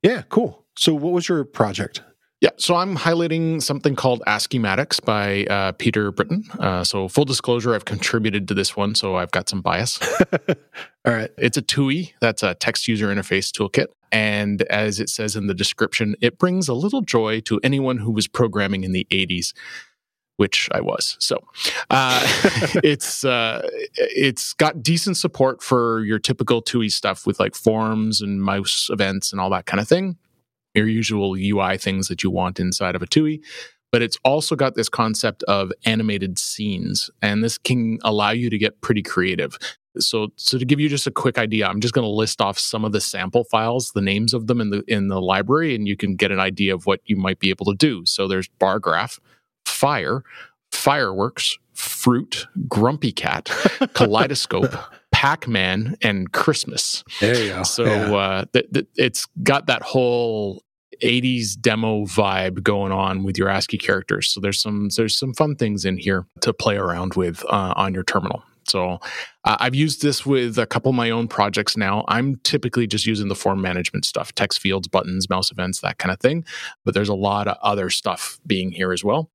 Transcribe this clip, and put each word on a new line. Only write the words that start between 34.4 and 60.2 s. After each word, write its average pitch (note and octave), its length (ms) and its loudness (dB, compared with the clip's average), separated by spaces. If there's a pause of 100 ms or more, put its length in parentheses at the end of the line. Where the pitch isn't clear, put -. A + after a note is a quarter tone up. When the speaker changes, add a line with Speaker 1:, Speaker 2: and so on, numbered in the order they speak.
Speaker 2:
got C3 200 2
this A2+ 120 0
concept A2 560 0
of G2 260 0 (140)
animated G#2 560 0
scenes, F#2+ 680 -4 (120)
and G#2 220 2
this A2+ 140 -2
can A2+ 460 0
allow G#2 280 4
you A#2+ 180 0
to G#2+ 80 0
get G#2+ 220 0
pretty - 240 0
creative. F2+ 540 -2 (420)
So, G#2+ 380 0
so - 200 0
to B2 60 0
give C#3 160 4
you D3+ 80 2
just C#3+ 200 0
a B2+ 40 -2
quick - 260 0
idea, A2 300 2
I'm G2+ 140 0
just A#2 120 0
gonna A#2+ 140 2
list G#2+ 320 0
off G2 180 2
some G#2+ 280 -2
of G#2 80 -2
the G#2 80 0
sample F#2+ 420 0
files, A#2 500 0
the G#2 60 0
names G#2 340 2
of A2+ 140 -4
them A#2+ 140 2
in G#2 80 -2
the, G2+ 180 -2
in G2+ 220 0
the F#2+ 100 0
library, G#2 560 2
and G#2 140 -2
you G2+ 80 -2
can G2 180 -2
get F#2+ 160 2
an F#2+ 80 0
idea F#2+ 340 0
of F2 120 -6
what G2 180 2
you G#2 140 0
might F#2+ 220 -2
be G2 100 2
able F#2+ 160 -2
to G2 100 2
do. G2+ 300 2
So G2 240 -2
there's F#2+ 180 -2
bar G2 320 2
graph, F2+ 400 -2 (460)
fire, B2+ 580 0 (480)
fireworks, A#2+ 840 0 (160)
fruit, - 760 -2 (220)
grumpy B2 420 2
cat, - 340 -2
<laughs> - 480 0
kaleidoscope, A2+ 800 2 (380)
Pac-Man, A2+ 880 2
and G2 300 0
Christmas. - 720 -2 (160)
Speaker 1:
There A#2 180 4
you A2 120 0
go. F#2 140 -4
Speaker 2:
So, A#2 200 -2
Speaker 1:
Yeah. G#2+ 320 2
Speaker 2:
uh, F#2+ 380 0
th-, - 200 4
th-, - 220 0
it's - 320 0 (160)
got C#3 240 2
that A#2+ 160 2
whole A#2 800 0 (380)